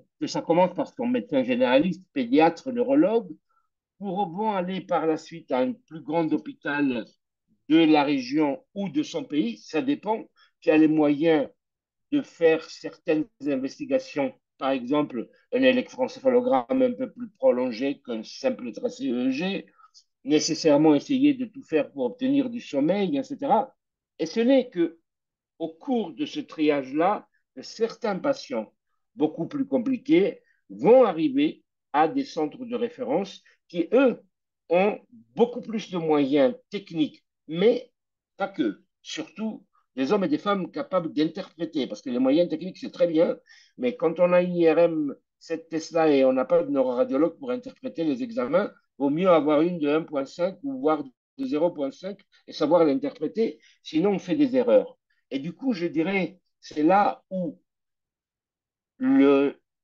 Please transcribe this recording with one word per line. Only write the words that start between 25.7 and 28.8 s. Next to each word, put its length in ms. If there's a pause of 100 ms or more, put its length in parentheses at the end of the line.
de 140
ce 140
triage-là 840 (280)
que 80
certains 560
patients 540 (420)